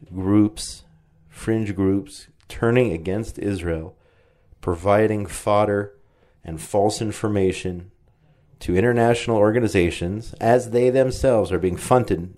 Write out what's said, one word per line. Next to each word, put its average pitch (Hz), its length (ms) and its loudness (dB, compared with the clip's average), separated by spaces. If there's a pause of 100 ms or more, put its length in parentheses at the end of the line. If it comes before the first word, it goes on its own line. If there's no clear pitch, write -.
(140)
groups, 101 680 0 (440)
fringe 110 480 -4
groups 95 520 -2 (200)
turning 117 460 2
against 92 460 -6
Israel, 85 580 -6 (640)
providing 101 640 0
fodder 104 720 0 (500)
and 80 160 -12
false 104 400 0
information 95 920 -4 (680)
to - 160 -2
international 117 600 2
organizations 101 960 0
as 117 380 2
they 123 180 4
themselves 123 600 2
are 90 80 0
being 87 200 0
funded, 92 600 0